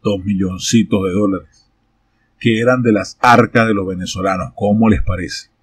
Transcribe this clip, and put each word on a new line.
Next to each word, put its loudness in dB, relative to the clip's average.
Dos -4
milloncitos -2
de -2
dólares, -4
que 0
eran 2
de 2
las -4
arcas 4
de 0
los -2
venezolanos. -6
¿Cómo 2
les 2
parece? -6